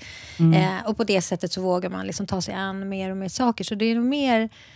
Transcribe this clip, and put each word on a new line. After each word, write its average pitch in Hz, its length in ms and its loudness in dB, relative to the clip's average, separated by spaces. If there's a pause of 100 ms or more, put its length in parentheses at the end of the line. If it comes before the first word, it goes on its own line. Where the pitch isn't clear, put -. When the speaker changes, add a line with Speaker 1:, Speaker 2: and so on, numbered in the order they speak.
(400)
Speaker 1:
Mm. 165 140 8
Speaker 2:
Eh, 185 360 2
och 220 80 -2
på 233 60 0
det 196 180 4
sättet 175 300 -4
så 185 100 -4
vågar 185 280 0
man 185 180 -6
liksom 196 200 -6
ta 190 140 -2
sig - 120 -6
an 190 360 -6
mer 190 220 -4
och 190 60 -6
mer 190 120 -6
saker. 233 340 0
Så 220 120 -4
det 208 100 0
är 226 100 2
nog 233 100 2
mer 254 440 2 (260)